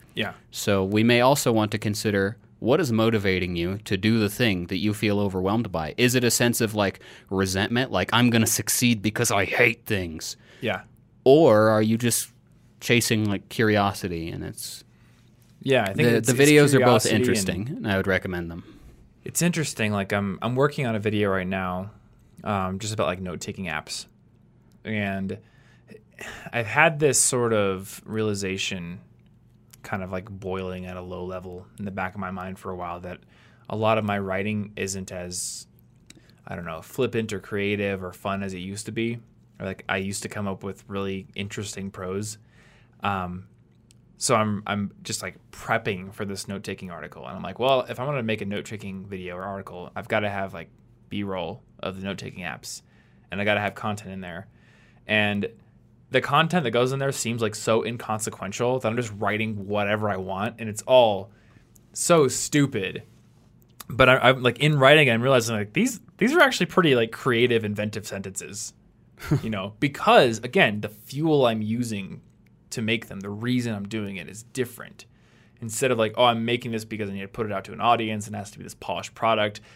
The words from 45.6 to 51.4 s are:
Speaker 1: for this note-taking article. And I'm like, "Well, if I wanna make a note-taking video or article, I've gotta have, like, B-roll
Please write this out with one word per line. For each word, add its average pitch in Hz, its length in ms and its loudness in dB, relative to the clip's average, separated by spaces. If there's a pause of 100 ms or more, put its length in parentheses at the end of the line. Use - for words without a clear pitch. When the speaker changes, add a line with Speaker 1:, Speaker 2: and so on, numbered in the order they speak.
Speaker 1:
for 107 100 -8
this 98 240 -8
note-taking 95 420 -10
article. 78 360 -14
And 69 100 -12
I'm 90 60 -12
like, 87 160 -10
"Well, 127 300 2
if 120 120 -10
I 127 60 -6
wanna 143 160 -4
make 110 180 -2
a 104 60 -6
note-taking 98 600 -8
video 92 300 -10
or 92 60 -10
article, 98 520 -10
I've 95 140 -10
gotta 104 220 0
have, 98 240 -6
like, 90 160 -12 (400)
B-roll 98 520 -6 (180)